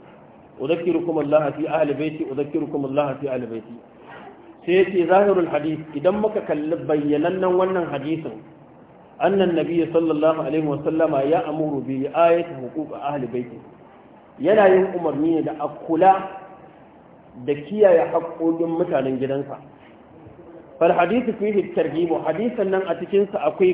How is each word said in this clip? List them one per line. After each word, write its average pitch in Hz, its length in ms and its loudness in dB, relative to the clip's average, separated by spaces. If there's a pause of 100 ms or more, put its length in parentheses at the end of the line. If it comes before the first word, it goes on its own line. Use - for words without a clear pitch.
(600)
udhakkirukum 165 600 -2
Allah 147 380 2
fi 151 100 -4
ahli 147 260 0
bayti, 156 300 -4
udhakkirukum 147 640 -4
Allah 139 340 -2
fi 143 80 -6
ahli 127 180 -4
bayti." 113 300 -12 (920)
Sai 175 80 2
yace, 185 340 4
"Zahirul 185 400 4
hadith, 151 320 -2 (160)
idan 185 260 0
muka 214 200 -2
kalli 156 340 -2 (120)
bayyanannen 151 560 0 (140)
wannan 185 340 0
hadisin, 143 480 -6 (800)
annan 180 360 2
nabiyyu 160 360 0
sallallahu 160 560 2
alaihi 156 180 0
wa 143 180 -2
sallama 156 400 0
ya'muru 151 600 -2
bi 135 240 -4
ri'ayati 170 540 2
huquq 127 340 -10
ahli 139 320 -6
bayti." 120 320 -8 (760)
Yana 202 320 4
yin 185 260 6
umarni 160 420 0
ne 151 80 2
da 151 100 -4
a 151 140 -6 (180)
kula 175 280 6 (1200)
da 127 180 -4
kiyaye 170 580 4
haƙƙoƙin 165 580 -2
mutanen 151 500 -2
gidansa. 135 380 -4 (1160)
Fal 170 160 4
hadithu 180 420 0
fihi 202 400 -2
targhib, 160 360 0 (160)
hadisan 190 440 -2
nan 190 180 0
a 165 80 -2
cikin 196 360 0
sa 214 80 -4
akwai 185 340 2